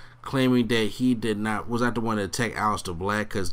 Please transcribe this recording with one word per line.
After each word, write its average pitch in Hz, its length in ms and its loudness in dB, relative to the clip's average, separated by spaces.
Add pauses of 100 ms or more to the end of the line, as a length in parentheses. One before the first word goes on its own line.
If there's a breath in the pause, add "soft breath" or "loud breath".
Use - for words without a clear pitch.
(220 soft breath)
claiming 127 460 2
that 113 240 2
he 127 240 2
did 107 240 0
not, 104 280 -2
was 117 140 -2
not 120 140 0
the 117 60 0
one 110 160 0
to 104 60 0
attack 104 300 -2
Aleister 98 440 0
Black, 104 320 -2
'cause 98 240 0